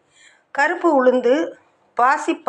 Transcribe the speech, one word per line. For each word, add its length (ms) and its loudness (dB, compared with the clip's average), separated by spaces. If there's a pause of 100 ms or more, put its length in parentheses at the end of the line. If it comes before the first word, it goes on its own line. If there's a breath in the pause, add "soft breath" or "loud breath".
(600 soft breath)
கருப்பு 400 0
உளுந்து, 360 2 (680)
பாசி 340 0 (120)